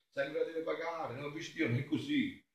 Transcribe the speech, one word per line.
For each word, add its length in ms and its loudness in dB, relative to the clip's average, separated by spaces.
sai, 180 -2
me 80 0
la 60 4
deve 160 -4
pagare, 580 -2
no? 80 -6
Invece 240 -6
Dio 160 2
non 80 4
è 80 2
così. 580 2